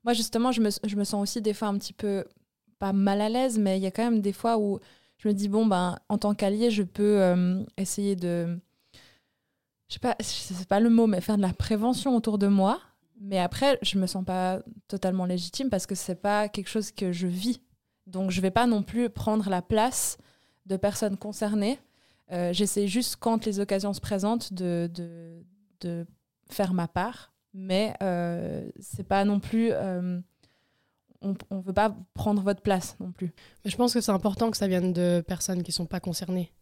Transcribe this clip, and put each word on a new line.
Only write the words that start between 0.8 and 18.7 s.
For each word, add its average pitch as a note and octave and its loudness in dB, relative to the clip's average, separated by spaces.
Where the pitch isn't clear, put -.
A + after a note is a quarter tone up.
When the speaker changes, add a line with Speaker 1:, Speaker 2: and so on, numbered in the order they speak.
Speaker 1:
me G3+ 2
sens G3+ 0
aussi G3+ -2
des G#3 0
fois G#3+ -2
un G3+ 0
petit - -8
peu, G3+ -2
pas G3 -2
mal G3 4
à G#3+ 2
l'aise, A#3+ 2
mais F#3+ 2
il F#3+ 0
y F#3+ 0
a F#3 0
quand A3 0
même A#3 2
des G3 0
fois A#3 0
où G3+ 0
je G#3+ -2
me G#3 4
dis, « G3+ 0
Bon, A3 4
ben, F3+ 2
en G#3+ 0
tant G#3 2
qu'allié, G#3 2
je G#3 0
peux, G#3 4
euh, F3+ 4
essayer G3 -2
de, F3 -2
je - -10
sais - -14
pas, B3 0
c'est - -8
pas G3+ 4
le A#3 6
mot, A3+ 6
mais F#3+ 2
faire G#3+ 0
de G3+ 4
la F#3 2
prévention B3 0
autour A3 2
de G3+ 4
moi. » G3+ 4
Mais G3 -4
après, B3 2
je G3+ -2
me F#3 2
sens F#3 -4
pas F#3 -2
totalement F#3 0
légitime F3+ -2
parce F#3 -2
que G3 -6
c'est F3+ -6
pas G#3 0
quelque G3+ -8
chose G#3+ -4
que F3+ -4
je F3 -2
vis. F#3+ -2
Donc, F#3 -4
je F3+ 0
vais F#3+ 2
pas A3+ 4
non G#3+ 4